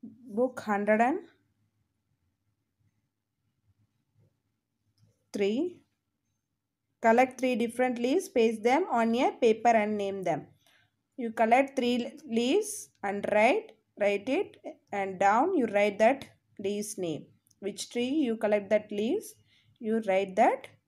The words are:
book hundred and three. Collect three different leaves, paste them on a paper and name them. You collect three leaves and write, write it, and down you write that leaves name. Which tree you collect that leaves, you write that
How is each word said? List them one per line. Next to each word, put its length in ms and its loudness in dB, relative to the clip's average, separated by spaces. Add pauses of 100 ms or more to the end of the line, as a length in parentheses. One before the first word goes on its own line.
book 560 -4
hundred 400 0
and 200 2 (4000)
three. 480 -2 (1200)
Collect 380 2
three 160 0
different 420 -2
leaves, 300 0
paste 340 0
them 300 2
on 240 0
a 160 2
paper 380 2
and 280 2
name 260 -4
them. 240 -4 (680)
You 160 -6
collect 460 2
three 340 -2 (180)
leaves 600 -2 (140)
and 280 -6
write, 400 2 (300)
write 260 0
it, 300 -4 (340)
and 260 -6
down 380 2
you 120 2
write 320 2
that 280 4 (320)
leaves 380 -6
name. 280 -6 (360)
Which 280 -10
tree 200 -4 (180)
you 80 -2
collect 360 -2
that 200 0
leaves, 420 -4 (460)
you 300 -2
write 260 0
that 320 2 (200)